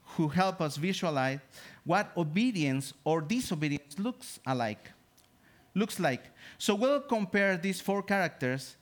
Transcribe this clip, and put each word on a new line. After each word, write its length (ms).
who 100
help 340
us 160
visualize 640
what 320
obedience 760
or 160
disobedience 800
looks 440
alike, 460
looks 260
like. 240
So 160
we'll 260
compare 560
these 240
four 220
characters, 800